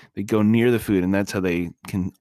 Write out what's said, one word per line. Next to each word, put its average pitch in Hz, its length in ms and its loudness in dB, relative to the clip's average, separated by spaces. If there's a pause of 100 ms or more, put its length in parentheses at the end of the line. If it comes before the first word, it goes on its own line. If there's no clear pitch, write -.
(140)
they 101 80 -8
go 107 200 0
near 113 280 4
the 117 80 0
food, 98 240 0
and 92 100 0
that's 98 200 -2
how 101 80 -4
they 87 300 -2 (180)
can 92 320 -4